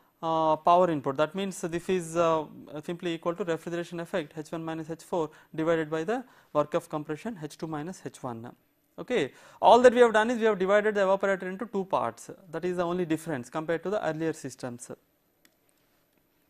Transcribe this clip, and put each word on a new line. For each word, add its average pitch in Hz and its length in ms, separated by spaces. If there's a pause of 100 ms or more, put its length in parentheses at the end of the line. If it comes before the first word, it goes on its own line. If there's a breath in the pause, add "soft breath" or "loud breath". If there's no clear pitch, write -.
(220 soft breath)
uh, 160 340
power 175 340
input. 139 260
That 156 180
means 190 260
this 170 280
is, 170 280
uh, 165 280 (400)
simply 175 300
equal 165 200
to 190 100
refrigeration 170 560
effect 165 360
H 156 160
one 165 120
minus 160 260
H 160 120
four 160 280 (240 loud breath)
divided 160 360
by 160 140
the 240 200 (280 soft breath)
work 147 220
of 165 140
compression 156 540
H 151 160
two 175 80
minus 160 400
H - 160
one. 117 320 (440)
Okay. 175 340 (280 loud breath)
All 226 200
that 247 120
we 247 80
have 233 120
done 220 180
is 240 80
we 220 60
have 214 140
divided 202 360
the 202 60
evaporator 196 440
into 190 220
two 196 180
parts. 123 460 (200)
That 156 140
is 180 120
the 180 80
only 175 200
difference 156 460
compared 160 320
to 180 80
the - 160
earlier 156 260
systems. 123 580 (1600)